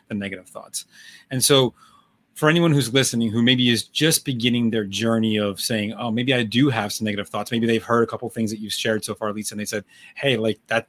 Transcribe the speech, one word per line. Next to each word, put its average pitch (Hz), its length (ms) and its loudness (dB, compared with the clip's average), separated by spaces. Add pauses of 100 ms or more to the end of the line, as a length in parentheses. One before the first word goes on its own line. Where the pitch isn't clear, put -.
the 113 60 -8
negative 98 340 -8
thoughts. - 360 -14 (460)
And 127 140 -2
so 135 300 4 (600)
for 156 140 2
anyone 170 240 6
who's 131 200 2
listening, 120 380 2
who 117 120 0
maybe 123 280 4
is 113 140 0
just - 400 0
beginning 120 460 0
their 110 140 -2
journey 110 540 0
of 101 220 -2
saying, 107 340 -4
"Oh, 107 160 -6
maybe 123 240 0
I 123 80 2
do 117 260 2
have 110 240 -2
some - 120 -6
negative 101 240 -4
thoughts." 104 240 -8
Maybe 117 140 0
they've 113 160 2
heard 117 200 2
a 113 60 2
couple 117 220 -8
things 110 200 -4
that 110 80 -8
you've 107 140 -10
shared 110 320 -2
so 107 100 -8
far, 104 180 -6
Lisa, 107 220 -10
and 104 60 -8
they 107 40 -8
said, 104 200 -6 (320)
"Hey, 139 200 2
like, 110 300 -2
that, 113 220 -2